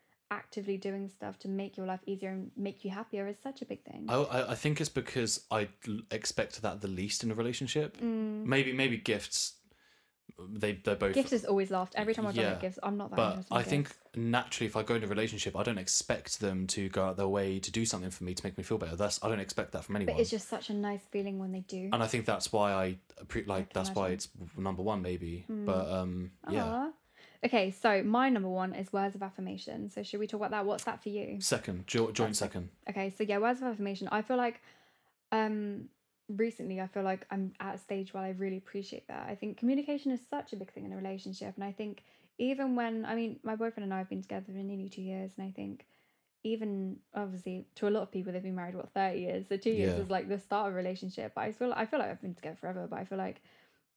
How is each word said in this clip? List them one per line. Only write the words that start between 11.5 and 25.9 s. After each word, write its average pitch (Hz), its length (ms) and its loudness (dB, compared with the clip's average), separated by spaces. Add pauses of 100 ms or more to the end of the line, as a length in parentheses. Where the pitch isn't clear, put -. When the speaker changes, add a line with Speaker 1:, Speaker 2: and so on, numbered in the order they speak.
Speaker 1:
laughed. 185 260 0
Every 214 180 2
time 220 120 0
I've 202 80 0
done 220 120 4
Speaker 2:
Yeah. 196 100 2
Speaker 1:
a - 40 -6
gift, 185 220 -4
I'm 202 140 0
not 202 140 -4
that - 60 0
Speaker 2:
But 110 160 6
Speaker 1:
interested 95 220 -4
in 120 40 6
Speaker 2:
I 120 40 4
think 143 260 4
Speaker 1:
gifts. - 100 -14 (180)
Speaker 2:
naturally, 117 500 2
if 104 80 -2
I 110 80 4
go 117 140 2
into 107 100 0
a 98 40 0
relationship, 107 440 0
I 95 80 0
don't 107 160 2
expect - 640 0
them 95 280 2
to 98 200 0
go 95 160 4
out 92 120 0
their 98 120 2
way 98 320 2
to - 100 -6
do 113 140 2
something 92 260 -2
for 92 140 -8
me 90 100 -2
to - 100 -8
make 95 140 -4
me 95 60 -2
feel 110 140 0
better. 85 180 -2
That's, 101 260 0
I 107 60 2
don't 110 100 2
expect 98 340 -2
that - 120 -4
from 202 120 -4
anyone. 208 200 2
Speaker 1:
But - 40 4
it's 453 100 4
just 214 180 -4
such 220 220 -6
a 208 40 -2
nice 202 280 -2 (100)
feeling 196 260 -2
when 190 140 -4
they 190 80 -4
do. 190 320 -6
Speaker 2:
And 117 100 4
I 110 60 2
think 117 160 0
that's 101 280 0
why 104 200 6
I 92 260 2 (240)
appre-, 110 240 -4
like, 98 100 0
Speaker 1:
I 95 80 0
can - 100 -18
Speaker 2:
that's 95 160 0
why 95 180 2
Speaker 1:
imagine. 92 60 2
Speaker 2:
it's - 440 -10
number 95 240 -2
one, 104 200 0
maybe. 87 460 -4
Speaker 1:
Mm. 214 180 -4
Speaker 2:
But, 92 260 2